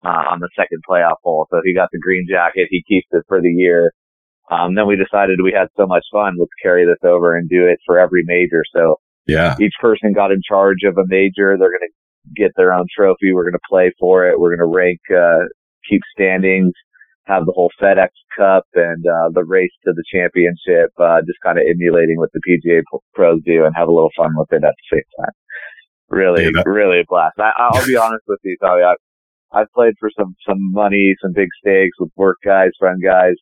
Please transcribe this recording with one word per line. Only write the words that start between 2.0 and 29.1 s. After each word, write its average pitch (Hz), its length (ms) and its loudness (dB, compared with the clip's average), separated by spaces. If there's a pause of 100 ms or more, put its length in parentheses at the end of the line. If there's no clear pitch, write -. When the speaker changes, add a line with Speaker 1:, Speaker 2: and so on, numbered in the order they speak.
Speaker 1:
jacket. 90 420 -2
He 90 180 -4
keeps 95 240 -2
it 82 160 -2
for 95 120 0
the 87 80 0
year. 85 440 2 (580)
Um, 87 240 -4
then 104 120 0
we 101 100 2
decided 95 460 0
we 92 140 0
had 92 200 0
so 101 100 0
much 90 260 -2
fun, 104 260 -2
let's 85 120 -2 (120)
carry 90 220 2
this 87 180 0
over 87 340 2
and 85 120 -6
do 90 180 2
it 87 200 2
for 87 120 2
every 90 280 2
major. 87 360 0 (120)
So 80 220 2 (300)
Speaker 2:
Yeah. 78 340 0
Speaker 1:
each 104 200 0
person 107 320 0
got 98 200 0
in 95 140 0
charge 98 380 2
of 92 140 0
a 95 80 0
major. 98 500 0
They're 92 160 2
gonna 90 180 -6 (460)
get 98 200 0
their 92 180 2
own 90 200 -2
trophy. 95 380 2
We're 90 180 0
gonna 87 80 -6 (120)
play 92 280 2
for 92 300 2
it. 87 100 0
We're 85 160 0
gonna 85 160 -2
rank, 90 300 0 (100)
uh, 87 340 2 (440)
keep 101 140 0 (120)
standings, 95 580 0 (540)
have 90 200 -2
the 90 60 -2
whole 90 180 0 (100)
FedEx 95 280 2 (280)
Cup 95 280 2 (100)
and, 85 320 -2
uh, 82 260 0
the 87 120 -2
race 92 280 -2 (140)
to 92 80 -2
the 82 180 -8
championship, 87 800 0 (100)
uh, 85 220 2
just 82 200 -10
kinda 85 240 -2
emulating 85 520 0
what 80 160 -4
the 82 100 -8
P 90 180 0
G 85 140 0
A 82 60 2
p-, - 160 -12 (160)
pros 85 320 2
do 82 180 2
and 80 100 0
have 85 140 -2
a 82 40 2
little 80 220 2
fun 80 220 -2
with 78 160 -4
it 78 100 0
at 71 140 0
the - 200 -6
same - 120 -4 (160)
time. - 80 -10 (800)
Really, 90 340 2
Speaker 2:
Yeah, 80 120 0
that 85 100 0
Speaker 1:
really 95 340 2
a 85 80 -4
blast. 82 320 -2
I, 107 160 0
I'll 120 300 0
be 127 100 0
Speaker 2:
<laughs> - 0 -
Speaker 1:
honest 113 320 -2
with 101 160 -6
you, 90 180 -8
Tommy. 90 200 2
I, 90 120 4 (580)